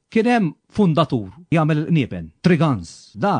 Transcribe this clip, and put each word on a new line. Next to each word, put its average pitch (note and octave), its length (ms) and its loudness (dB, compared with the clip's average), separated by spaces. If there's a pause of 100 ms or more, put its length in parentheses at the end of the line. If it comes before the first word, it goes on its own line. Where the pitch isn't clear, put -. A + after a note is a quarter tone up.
kien A3 200 0
hemm A#3+ 200 2 (240)
fundatur D3+ 560 0 (240)
jagħmel D#3 400 0
nieben, F#2+ 480 -2
Trigans, C#3 760 -2
da, D#3+ 280 -2